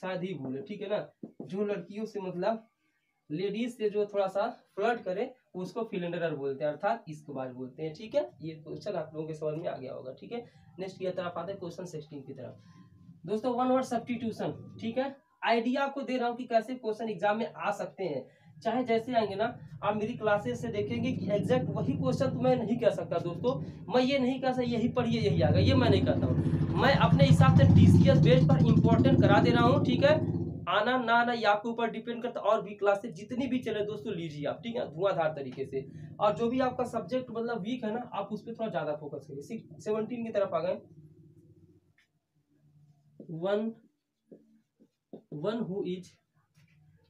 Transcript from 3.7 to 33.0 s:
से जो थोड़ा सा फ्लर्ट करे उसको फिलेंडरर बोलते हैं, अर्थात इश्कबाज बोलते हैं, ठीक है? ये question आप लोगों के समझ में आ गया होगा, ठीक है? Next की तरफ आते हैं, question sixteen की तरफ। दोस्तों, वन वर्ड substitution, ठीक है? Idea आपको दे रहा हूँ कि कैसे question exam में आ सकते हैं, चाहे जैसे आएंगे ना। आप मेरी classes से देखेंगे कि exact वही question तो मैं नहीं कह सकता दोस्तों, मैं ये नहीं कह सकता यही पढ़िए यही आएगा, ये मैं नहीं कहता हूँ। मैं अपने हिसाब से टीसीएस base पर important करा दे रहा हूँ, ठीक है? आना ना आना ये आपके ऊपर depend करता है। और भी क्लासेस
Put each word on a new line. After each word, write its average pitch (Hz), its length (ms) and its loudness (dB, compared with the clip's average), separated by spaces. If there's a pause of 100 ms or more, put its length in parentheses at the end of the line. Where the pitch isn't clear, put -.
से 208 140 -2
जो 208 160 -2
थोड़ा 202 200 -2
सा 202 220 -2 (260)
फ्लर्ट 226 280 -2
करे 202 300 -6 (220)
उसको 185 300 -8
फिलेंडरर 175 520 -4
बोलते 139 280 -6
हैं, 147 80 0
अर्थात - 360 -4
इश्कबाज 131 420 -10
बोलते 127 320 -14
हैं, 156 120 -8
ठीक 220 200 -12
है? 359 160 -2 (120)
ये 160 120 -10
question 156 380 -10
आप 156 220 -8
लोगों 156 140 -8
के 156 60 -10
समझ 151 240 -6
में 170 100 -8
आ - 80 -6
गया 127 160 -12
होगा, 127 200 -14
ठीक - 200 -18
है? 233 120 -10 (340)
Next 190 200 -10
की 185 120 -4
तरफ 180 260 -8
आते 175 160 -8
हैं, - 80 -12
question 170 240 -12
sixteen 147 380 -14
की 131 120 -16
तरफ। 120 280 -16 (640)
दोस्तों, 220 280 -2
वन 247 120 0
वर्ड 254 180 2
substitution, 226 960 -6
ठीक 220 180 -4
है? 269 160 -4 (300)
Idea 240 400 0
आपको 269 180 -2
दे 247 140 -2
रहा 240 120 0
हूँ 233 80 -2
कि 247 80 -10
कैसे 226 300 0
question 226 340 -6
exam 208 300 0
में 226 140 -4
आ 170 180 -4
सकते 190 340 -6
हैं, 147 220 -6 (340)
चाहे 233 240 -2
जैसे 226 300 0
आएंगे 208 200 2
ना। 208 100 -2 (380)
आप 214 140 0
मेरी 214 200 -4
classes 214 460 0
से 233 60 -6
देखेंगे 226 440 -2
कि - 180 -4
exact 220 400 2
वही - 220 -2
question 254 380 0
तो 254 100 -4
मैं 254 160 4
नहीं 220 220 -2
कह 202 120 4
सकता 170 280 -4
दोस्तों, 175 360 -2 (400)
मैं 254 80 4
ये 277 160 2
नहीं 254 220 0
कह 262 120 0
सकता 247 100 -2
यही 240 260 -2
पढ़िए 233 320 0
यही 196 220 2
आएगा, - 160 4
ये - 160 6
मैं - 160 4
नहीं - 140 4
कहता 123 220 2
हूँ। - 560 0
मैं 277 180 6
अपने 247 240 6
हिसाब 262 340 8
से - 60 10 (100)
टीसीएस - 440 10
base - 260 8
पर 254 220 6
important 233 560 6
करा 208 180 6
दे 240 100 4
रहा 240 140 4
हूँ, 277 200 4
ठीक - 200 2
है? 302 280 4 (360)
आना 214 300 2
ना 233 160 0
आना 240 180 2
ये 226 120 -4
आपके 208 240 2
ऊपर 233 220 -2
depend 233 320 -8
करता 240 180 -8
है। - 60 -6
और 214 160 2
भी 208 120 -10
क्लासेस 202 400 0